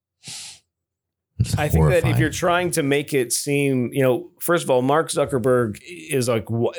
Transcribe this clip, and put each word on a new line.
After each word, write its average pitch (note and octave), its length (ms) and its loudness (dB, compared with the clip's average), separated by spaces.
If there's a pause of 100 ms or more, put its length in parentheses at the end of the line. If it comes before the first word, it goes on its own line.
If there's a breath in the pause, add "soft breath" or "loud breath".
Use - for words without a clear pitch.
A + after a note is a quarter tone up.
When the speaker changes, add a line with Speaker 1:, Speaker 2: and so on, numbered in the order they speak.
(1400 loud breath)
Speaker 1:
It's - 160 -2
Speaker 2:
I D3+ 120 0
think D#3+ 200 4
that F3 100 4
if D#3+ 40 2
Speaker 1:
horrifying. A#2+ 180 2
Speaker 2:
you're D#3 100 2
trying F3 420 0
to D#3+ 100 0
make C#3+ 320 0
it B2+ 180 0
seem, C#3 600 0
you C#3 100 0
know, B2+ 280 0 (100)
first E3 240 0
of D3 60 -2
all, B2+ 120 2
Mark C#3+ 260 0
Zuckerberg B2 760 0
is, D#3 420 -4
like, A#2 180 0
w-, A2+ 320 -2